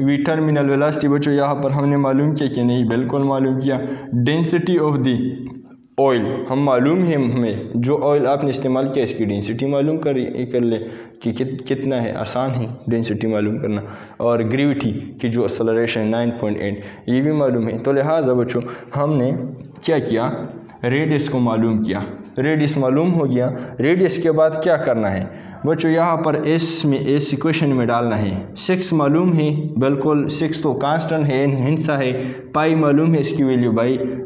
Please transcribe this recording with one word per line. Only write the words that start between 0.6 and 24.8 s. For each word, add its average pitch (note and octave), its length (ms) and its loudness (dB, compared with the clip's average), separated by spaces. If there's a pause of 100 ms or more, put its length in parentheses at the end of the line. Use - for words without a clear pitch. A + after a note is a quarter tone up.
velocity D3 380 2
बच्चों C#3+ 260 2
यहाँ C#3+ 200 2
पर C#3 160 -2
हमने C#3+ 260 2
मालूम C#3 380 2
किया C#3+ 140 0
कि B2 140 -2
नहीं, A#2+ 260 2
बिल्कुल B2+ 340 0
मालूम C3+ 360 0
किया। C3+ 220 0 (440)
Density E3 540 2
of D3+ 280 2
the B2 100 2 (840)
oil, B2+ 260 4 (220)
हम C3+ 160 0
मालूम C#3 340 4
है E3+ 160 2
हमें, A#2 640 0
जो B2+ 220 2
ऑयल C#3+ 280 2
आपने C#3+ 240 0
इस्तेमाल C3 380 0
किया C3 160 0
इसकी A2 200 -2
density G#2+ 420 -2
मालूम C#3+ 300 0
कर, D3 240 -2 (320)
कर B2 80 0
ले। A2+ 180 2 (440)
कि A#2 100 -2
कित-, C3 300 -6
कितना C3+ 340 -2
है, A#2 200 -4
आसान B2+ 340 -4
है A#2+ 180 -2 (200)
density A2+ 380 0
मालूम G#2+ 320 0
करना। G#2 240 -4 (380)
और A#2 220 2
gravity B2 800 -2
की B2 80 -2
जो A2+ 160 0
acceleration A2+ 560 0
नाइन A#2 300 0
पॉइंट G#2+ 280 -4
एट, G2+ 240 -6 (260)
ये B2+ 120 2
भी D3+ 120 2
मालूम B2 360 0
है। A#2 100 -4
तो C3 140 0
लिहाजा C#3 420 2
बच्चों, B2 280 0 (320)
हमने C#3+ 380 0 (520)
क्या D#3 140 2
किया, A#2+ 500 -2 (360)
Radius C#3+ 440 0
को C3 100 -2
मालूम A2+ 400 2
किया, G2+ 280 -2 (320)
Radius D3+ 400 0
मालूम C#3+ 320 2
हो E3 140 2
गया। B2+ 320 0 (240)
Radius E3+ 380 2
के E3 120 2
बाद D#3 320 2
क्या F3 140 4
करना A2+ 320 0